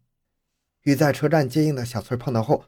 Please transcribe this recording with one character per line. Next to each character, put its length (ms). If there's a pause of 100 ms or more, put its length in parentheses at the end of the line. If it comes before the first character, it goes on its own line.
(800)
与 140
在 180
车 160
站 180
接 160
应 100
的 120
小 160
翠 140
儿 20
碰 160
到 100
后， 240